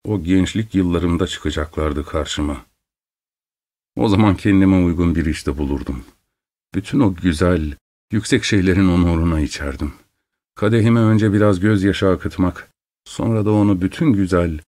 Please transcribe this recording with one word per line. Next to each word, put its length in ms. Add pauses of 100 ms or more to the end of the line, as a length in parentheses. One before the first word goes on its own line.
o 180
gençlik 520
yıllarımda 520
çıkacaklardı 760
karşıma. 640 (1300)
O 120
zaman 280
kendime 480
uygun 300
bir 120
işte 320
bulurdum. 460 (680)
Bütün 260
o 140
güzel, 640 (360)
yüksek 320
şeylerin 440
onuruna 520
içerdim. 520 (640)
Kadehime 460
önce 320
biraz 280
gözyaşı 480
akıtmak, 640 (340)
sonra 420
da 60
onu 280
bütün 320
güzel, 480 (140)